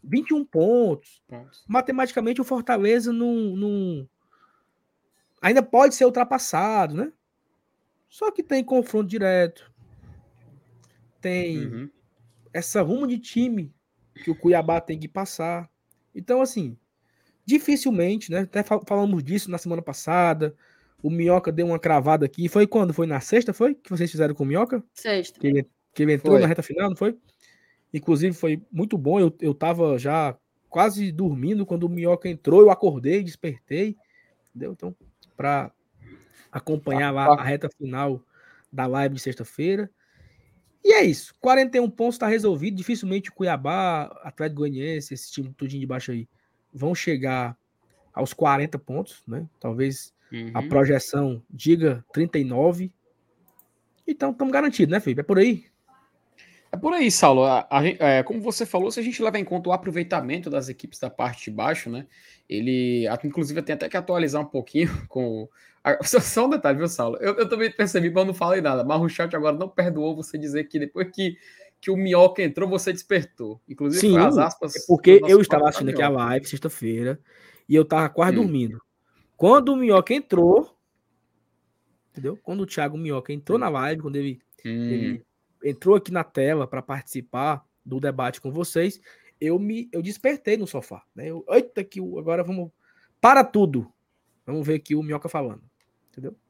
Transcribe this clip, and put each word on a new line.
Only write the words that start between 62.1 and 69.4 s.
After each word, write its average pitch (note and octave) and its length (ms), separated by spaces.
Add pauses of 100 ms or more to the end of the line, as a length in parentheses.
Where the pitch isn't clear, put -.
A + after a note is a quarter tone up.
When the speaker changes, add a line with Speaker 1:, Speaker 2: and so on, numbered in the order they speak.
Speaker 2:
ele, B2 580
a-, A#2 160
inclusive, D3+ 380
tem D3+ 140
até - 120
que - 80
atualizar E3+ 460
um D3 40
pouquinho D3 440
<laughs> - 180
com A#2 360
o, A2 60 (340)
a, - 180
<laughs> - 20
só, - 160
só - 280
um - 20
detalhe, D3 300
viu, E3+ 80
Saulo? A#2+ 300
Eu, G3+ 180
eu A3+ 120
também A3+ 240
percebi, F3+ 380
mas F3+ 120
eu F#3+ 40
não F#3+ 80
falei F3+ 260
nada, C3+ 240
mas D3 160
o E3+ 80
chat E3+ 280
agora D3+ 200